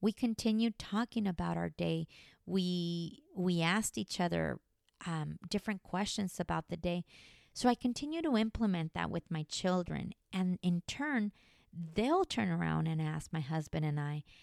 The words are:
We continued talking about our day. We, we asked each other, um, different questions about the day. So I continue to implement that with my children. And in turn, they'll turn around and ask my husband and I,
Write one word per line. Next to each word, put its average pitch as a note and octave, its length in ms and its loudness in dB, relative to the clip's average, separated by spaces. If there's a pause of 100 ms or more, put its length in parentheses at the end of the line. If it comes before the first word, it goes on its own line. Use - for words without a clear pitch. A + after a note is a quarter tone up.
We G#3+ 100 4
continued A3+ 640 2
talking G#3+ 500 -2
about E3+ 280 0
our E3+ 140 -2
day. E3 380 -2 (380)
We, F3 800 -2 (100)
we F3+ 280 2
asked F#3+ 360 0
each - 220 -4
other, E3+ 400 0 (460)
um, D#3 420 -4
different G3+ 340 -2
questions G3 600 -2
about E3 260 -2
the F3 100 -6
day. F3 280 0 (480)
So - 160 4
I A#3+ 60 6
continue D4 460 -2
to D4+ 140 4
implement G#3+ 600 2
that E3+ 140 -2
with E3 220 -4
my D#3 120 -2
children. F3 680 0 (200)
And F3+ 280 0
in F3 260 2
turn, C4 440 -2 (400)
they'll G#3+ 540 2
turn G#3+ 240 0
around D#3+ 380 2
and D#3+ 140 0
ask D#3 300 -4
my D#3+ 80 0
husband D#3 460 -2
and D3 120 0
I, D3 280 -4 (180)